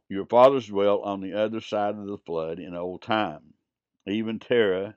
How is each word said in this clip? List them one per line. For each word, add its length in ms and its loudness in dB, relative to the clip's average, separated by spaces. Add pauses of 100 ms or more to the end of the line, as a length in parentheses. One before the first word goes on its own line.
Your 200 -6
fathers 400 6
dwelt 360 2
on 160 -6
the 140 -10
other 280 -2
side 340 -4
of 100 -12
the 140 -10
flood 400 -6
in 160 -12
old 260 -8
time, 540 -4 (520)
even 300 -4
Terah, 600 0